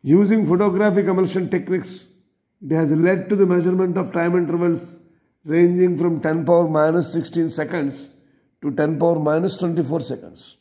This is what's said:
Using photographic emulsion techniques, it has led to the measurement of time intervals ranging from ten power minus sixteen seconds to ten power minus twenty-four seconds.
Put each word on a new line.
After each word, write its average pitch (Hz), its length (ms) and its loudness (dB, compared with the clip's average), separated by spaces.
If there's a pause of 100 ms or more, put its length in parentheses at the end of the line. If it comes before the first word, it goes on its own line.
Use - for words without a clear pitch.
Using 196 440 4
photographic 196 600 2
emulsion 185 440 -2
techniques, - 540 -6 (600)
it 143 80 -4
has 160 200 2
led 175 360 0
to 202 60 0
the 196 100 4
measurement 180 540 0
of - 140 -6
time 170 240 0
intervals 170 600 -2 (480)
ranging 175 540 2
from 165 220 0
ten 160 240 -2
power 170 240 4
minus 160 440 0
sixteen 165 380 -4
seconds 151 560 -6 (560)
to 147 80 -4
ten 151 300 -2
power 170 180 2
minus 160 380 -2
twenty-four 165 440 -4
seconds. - 600 -14